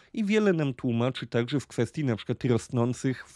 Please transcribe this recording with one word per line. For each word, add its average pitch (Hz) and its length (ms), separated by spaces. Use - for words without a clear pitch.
i 226 120
wiele 208 280
nam 147 200
tłumaczy 123 540
także 120 320
w - 80
kwestii - 360
na 123 120
przykład - 300
rosnących 123 800